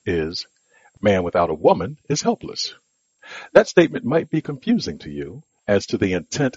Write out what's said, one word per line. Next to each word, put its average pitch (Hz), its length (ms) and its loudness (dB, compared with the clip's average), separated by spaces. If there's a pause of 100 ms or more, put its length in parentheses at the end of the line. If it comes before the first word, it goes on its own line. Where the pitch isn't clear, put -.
is, 85 420 -4 (540)
"Man 101 220 2
without 85 280 0
a 80 40 -2
woman 147 440 2 (100)
is 143 140 -2
helpless." - 520 -4 (800)
That 208 160 6
statement 139 360 2
might 147 260 0
be 156 100 0
confusing 170 600 -2
to - 100 -14
you 73 340 -10 (220)
as 101 200 2
to - 120 -2
the 95 160 0
intent 123 420 -2